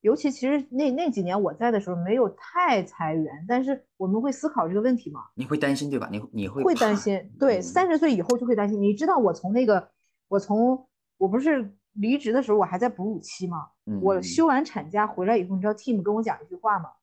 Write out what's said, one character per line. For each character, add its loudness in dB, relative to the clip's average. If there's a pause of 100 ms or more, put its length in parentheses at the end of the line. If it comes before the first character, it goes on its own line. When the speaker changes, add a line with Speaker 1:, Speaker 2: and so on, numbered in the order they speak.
Speaker 1:
尤 4
其 0
其 -4
实 0
那， 0
那 0
几 -2
年 0
我 0
在 0
的 2
时 -8
候 -4
没 0
有 2
太 0
裁 -4
员， -4
但 2
是 -4 (120)
我 -4
们 2
会 0
思 -4
考 -2
这 -4
个 2
问 2
题 -8
嘛。 -14 (140)
Speaker 2:
你 -8
会 -2
担 0
心， -6
对 -2
吧？ -6
你， -8 (100)
你 -6
会 -6
怕。 -2
Speaker 1:
会 0
担 2
心， -4
对， 4
Speaker 2:
嗯。 -4
Speaker 1:
三 0
十 2
岁 2
以 0
后 2
就 -4
会 2
担 0
心。 -2
你 4
知 -2
道 2
我 2
从 -6
那 2
个， 2 (380)
我 2
从， 2 (300)
我 2
不 2
是 0 (200)
离 0
职 -2
的 4
时 0
候 6
我 6
还 -4
在 2
哺 -6
乳 -4
期 -10
嘛， -8 (160)
Speaker 2:
嗯， -4
Speaker 1:
我 2
休 2
完 4
产 -8
假 0
回 -4
来 4
以 2
后， -2
Speaker 2:
嗯。 0
Speaker 1:
你 -2
知 -2
道 0
Tim -2
跟 0
我 0
讲 -4
一 -20
句 -14
话 0
吗？ -8 (120)